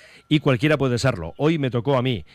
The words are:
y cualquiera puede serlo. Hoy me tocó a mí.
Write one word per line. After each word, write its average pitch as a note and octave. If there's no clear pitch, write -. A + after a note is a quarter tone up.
y D3+
cualquiera D3
puede B2+
serlo. F2
Hoy D#3+
me C3+
tocó B2
a A#2+
mí. A#2+